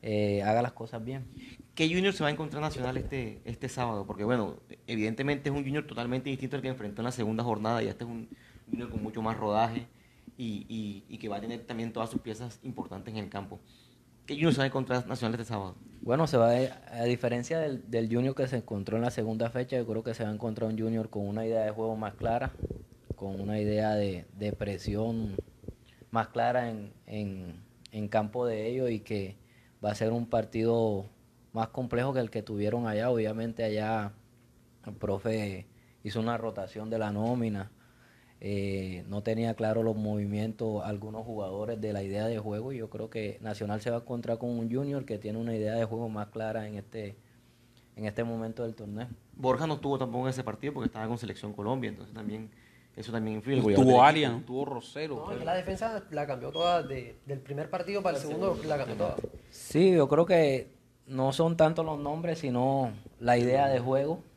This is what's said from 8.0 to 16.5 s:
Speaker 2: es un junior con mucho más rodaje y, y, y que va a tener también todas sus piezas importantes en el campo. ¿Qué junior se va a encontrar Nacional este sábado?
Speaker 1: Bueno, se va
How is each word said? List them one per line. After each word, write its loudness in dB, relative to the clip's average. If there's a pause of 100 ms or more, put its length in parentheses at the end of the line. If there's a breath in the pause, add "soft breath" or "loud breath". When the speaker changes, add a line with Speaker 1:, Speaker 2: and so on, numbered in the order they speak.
Speaker 2:
es -8
un -10 (400 loud breath)
junior -4
con -4
mucho -6
más 0
rodaje 0 (500 soft breath)
y, -6
y, -6
y -14
que -8
va -4
a -6
tener -8
también -6
todas -2
sus -2
piezas -10
importantes -10
en -4
el -6
campo. -10 (680 soft breath)
¿Qué -6
junior 6
se 4
va 4
a 4
encontrar 0
Nacional -2
este -4
sábado? -6 (260)
Speaker 1:
Bueno, 4
se 2
va 10